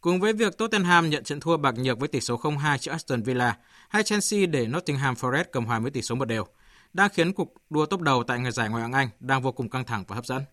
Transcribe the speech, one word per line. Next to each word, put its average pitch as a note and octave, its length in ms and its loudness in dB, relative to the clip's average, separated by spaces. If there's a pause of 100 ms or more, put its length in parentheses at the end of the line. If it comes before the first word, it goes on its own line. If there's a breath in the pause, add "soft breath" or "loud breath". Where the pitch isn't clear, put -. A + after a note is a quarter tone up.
Cùng F3+ 180 2
với G#3+ 140 2
việc G#3+ 240 0
Tottenham F3+ 520 4
nhận D3 140 0
trận D3 160 -6
thua E3 180 2
bạc C#3 200 2
nhược B2+ 220 0
với C#3+ 80 -2
tỷ C3 140 -2
số A#2+ 160 -4
không D3+ 200 -2
hai C#3+ 200 0
trước - 140 -6
Aston C#3 300 -4
Villa, B2 360 0 (320 soft breath)
hay G#3 140 2
Chelsea G#3 420 2
để C#3 220 0
Nottingham C#3 460 -2
Forest C3 380 0
cầm A#2+ 140 -2
hòa A#2 140 0
với B2 120 -4
tỷ C3 100 -6
số A#2 140 -4
một C3 100 -2
đều, A2+ 200 -2 (480 soft breath)
đang G3 160 4
khiến F3+ 240 2
cuộc - 200 -6 (160)
đua D3+ 160 2
top F3+ 160 -2
đầu C3+ 220 4
tại A#2+ 160 -2 (120)
giải A2+ 180 -2
Ngoại A2+ 120 -2
hạng A#2+ 120 -6
Anh C3+ 160 2 (100)
đang C3 220 0
vô C3 100 0
cùng A#2+ 180 -6
căng B2+ 160 -4
thẳng G#2 220 -4
và G2 80 -8
hấp B2 100 -8
dẫn. C3 160 -4 (120)